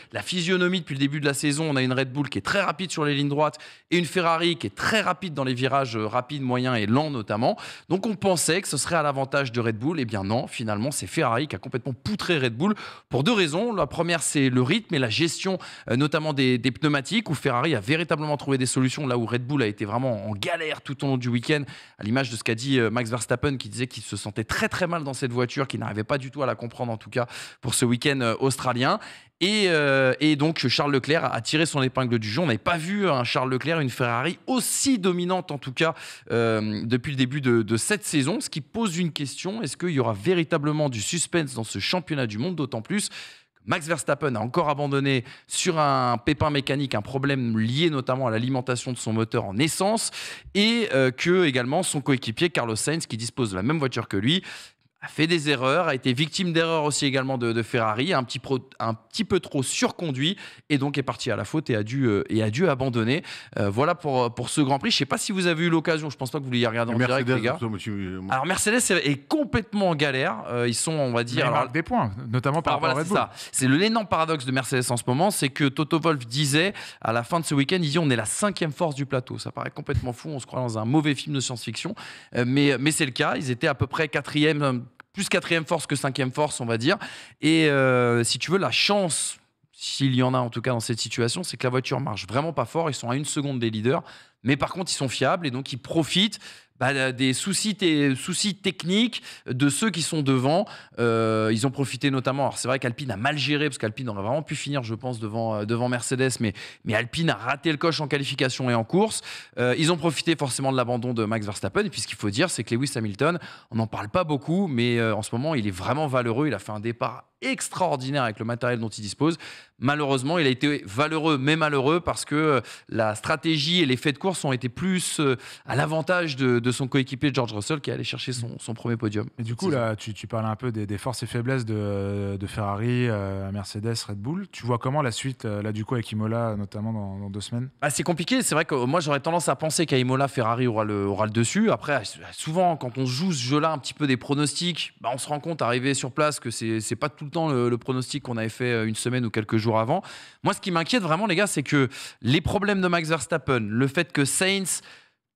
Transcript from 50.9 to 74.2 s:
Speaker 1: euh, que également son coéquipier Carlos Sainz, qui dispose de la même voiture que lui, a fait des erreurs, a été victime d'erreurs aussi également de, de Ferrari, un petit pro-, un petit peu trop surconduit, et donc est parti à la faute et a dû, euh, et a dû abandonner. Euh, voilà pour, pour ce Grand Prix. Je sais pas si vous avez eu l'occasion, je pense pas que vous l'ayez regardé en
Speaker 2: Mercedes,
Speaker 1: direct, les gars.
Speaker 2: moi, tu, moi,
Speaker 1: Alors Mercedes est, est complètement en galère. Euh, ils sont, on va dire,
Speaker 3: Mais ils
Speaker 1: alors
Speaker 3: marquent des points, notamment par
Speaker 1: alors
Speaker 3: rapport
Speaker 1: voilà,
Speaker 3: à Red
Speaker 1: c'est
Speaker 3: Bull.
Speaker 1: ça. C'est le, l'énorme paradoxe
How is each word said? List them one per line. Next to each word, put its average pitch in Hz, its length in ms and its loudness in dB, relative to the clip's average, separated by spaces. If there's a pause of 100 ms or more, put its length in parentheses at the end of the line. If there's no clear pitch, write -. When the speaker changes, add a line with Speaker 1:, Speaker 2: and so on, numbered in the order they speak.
Speaker 1:
euh, 131 160 6
que 175 360 4
également 131 360 2
son 151 200 -2
coéquipier 131 480 2
Carlos 117 260 0
Sainz, 156 320 -2
qui 113 100 -6
dispose 113 340 -2
de 92 40 -6
la 92 80 0
même 151 160 2
voiture 120 280 -2
que 101 100 -2
lui, 151 260 2 (560)
a - 100 -14
fait 156 180 0
des 156 240 2
erreurs, 139 360 2
a 147 60 2
été 131 180 0
victime 160 420 0
d'erreurs 165 300 2
aussi 147 220 0
également 135 320 0
de, 120 160 0
de 117 80 2
Ferrari, 113 520 0
un 135 100 2
petit 120 160 -8
pro-, 135 280 -4 (120)
un 113 160 0
petit - 280 -6
peu 185 160 2
trop - 220 -2
surconduit, 160 760 -2 (320)
et 147 100 4
donc 143 180 0
est 135 60 -2
parti 127 260 -4
à 104 60 2
la 104 100 -4
faute 151 240 -4
et 123 60 2
a 107 80 0
dû, 131 240 0
euh, 101 220 4
et 110 120 2
a 107 80 2
dû 147 180 2
abandonner. 131 560 2 (360)
Euh, 101 100 2
voilà 139 240 2
pour, 127 400 0
pour 120 160 -6
ce - 100 -2
Grand 135 200 4
Prix. 233 100 -2
Je - 80 2
sais 143 80 2
pas 220 140 -2
si - 120 -4
vous 185 140 0
avez 170 200 2
eu 170 40 4
l'occasion, 160 400 2
je 131 80 -12
pense 131 140 -4
pas 156 80 -4
que 135 60 -8
vous 127 60 -4
l'ayez 120 140 4
regardé 117 300 2
en - 20 2
Speaker 2:
Mercedes, 127 280 4
Speaker 1:
direct, 123 140 2
les 107 60 -2
gars. 135 160 0
Speaker 2:
moi, 110 160 -4
tu, 107 140 -6
moi, 95 420 -4
Speaker 1:
Alors 135 140 0
Mercedes 214 420 2
est, 175 180 4
est 143 200 0
complètement 214 640 0
en 165 60 2
galère. 147 540 0
Euh, 120 180 2
ils 120 60 2
sont, 160 200 -2
on 139 200 0
va 117 100 2
dire, 120 120 -4
Speaker 3:
Mais 156 60 2
ils - 20 4
Speaker 1:
alors 143 160 2
Speaker 3:
marquent 127 140 -2
des 165 100 0
points, 180 280 0 (200)
notamment 139 320 2
par 147 100 2
Speaker 1:
alors 143 160 0
Speaker 3:
rapport 156 160 0
Speaker 1:
voilà, 170 180 2
Speaker 3:
à - 20 2
Red - 60 -12
Speaker 1:
c'est - 60 -18
Speaker 3:
Bull. - 80 -14
Speaker 1:
ça. - 60 -16
C'est 131 160 2
le, 135 100 6
l'énorme 220 300 2
paradoxe 160 380 0